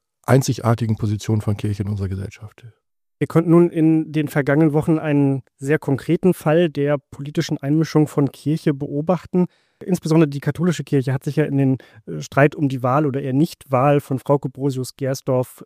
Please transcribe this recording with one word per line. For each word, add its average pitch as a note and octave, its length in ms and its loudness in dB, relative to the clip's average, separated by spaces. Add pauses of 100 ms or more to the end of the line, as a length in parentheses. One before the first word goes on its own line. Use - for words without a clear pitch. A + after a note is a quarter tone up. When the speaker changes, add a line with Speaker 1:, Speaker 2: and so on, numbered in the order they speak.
(240)
Speaker 1:
einzigartigen A#2 760 2
Position G#2+ 440 -2
von G2+ 160 -2
Kirche G#2+ 260 -4
in G2 60 -6
unserer G2 200 -4
Gesellschaft. G2+ 560 -12 (520)
Speaker 2:
Wir C#3+ 100 -4
konnten E3+ 220 0
nun F3 220 6
in D#3+ 400 2
den D3+ 160 -2
vergangenen D3 460 2
Wochen D#3 260 0
einen C#3+ 420 0 (160)
sehr C#3+ 220 -2
konkreten D#3 560 0
Fall E3 340 2
der C#3+ 280 -2 (120)
politischen D3+ 480 -6
Einmischung D3+ 500 2
von C#3+ 240 0
Kirche D#3 420 -2
beobachten. D#3 720 -2 (360)
Insbesondere D#3+ 460 2
die C#3+ 120 -8
katholische D3+ 420 -2
Kirche C#3 280 0
hat C3 120 -4
sich D3 140 -4
ja D3+ 80 2
in C#3+ 120 -2
den, C3+ 200 2 (280)
äh, D#3 160 -10
Streit C#3+ 340 2
um C#3+ 140 0
die B2+ 140 -6
Wahl C#3 240 2
oder C3+ 140 -4
eher C3+ 120 -4
Nichtwahl C#3+ 680 2
von C3 180 -6
Frauke C#3+ 300 0
Brosius-Gersdorf C3 1160 -4